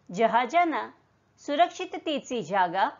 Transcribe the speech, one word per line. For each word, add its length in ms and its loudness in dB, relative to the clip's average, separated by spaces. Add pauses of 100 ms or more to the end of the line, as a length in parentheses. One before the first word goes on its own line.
(140)
जहाजांना 760 2 (480)
सुरक्षिततेची 1040 -2
जागा, 460 0 (120)